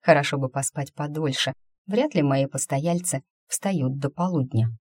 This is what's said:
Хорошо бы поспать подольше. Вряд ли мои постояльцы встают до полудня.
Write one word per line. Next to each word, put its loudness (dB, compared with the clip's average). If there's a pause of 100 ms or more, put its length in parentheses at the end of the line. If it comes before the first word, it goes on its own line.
Хорошо 4
бы -2
поспать -6
подольше. -4 (340)
Вряд 0
ли 2
мои 2
постояльцы -2 (240)
встают -2
до -2
полудня. 0 (180)